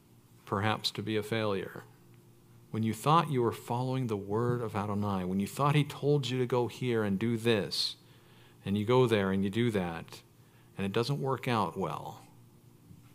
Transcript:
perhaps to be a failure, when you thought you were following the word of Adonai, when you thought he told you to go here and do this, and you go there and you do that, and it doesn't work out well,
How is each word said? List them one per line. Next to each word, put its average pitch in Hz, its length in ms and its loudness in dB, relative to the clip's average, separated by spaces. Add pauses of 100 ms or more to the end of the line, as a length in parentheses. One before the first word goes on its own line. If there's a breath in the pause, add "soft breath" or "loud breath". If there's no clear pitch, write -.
(440)
perhaps 107 460 0
to - 120 -8
be 107 140 -2
a 104 60 0
failure, 107 600 -2 (880)
when 110 100 0
you 110 120 2
thought 151 360 4
you 127 120 2
were 110 100 2
following 127 540 -4
the 110 100 -2
word 113 440 -2
of 107 140 -6
Adonai, 101 500 -2
when 92 140 0
you 98 80 0
thought 143 280 2
he 147 100 6
told 143 440 0
you 127 100 -2
to 127 80 2
go 123 220 0
here 117 360 0
and 98 140 0
do 117 180 0
this, 110 600 0 (680 soft breath)
and 98 120 0
you 104 80 2
go 127 220 6
there 101 240 4
and 98 140 2
you 101 60 0
do 117 200 2
that, 87 520 -4 (540 soft breath)
and 98 100 -4
it 98 60 -4
doesn't 120 280 0
work 135 260 -4
out 101 300 0
well, - 460 -6 (920)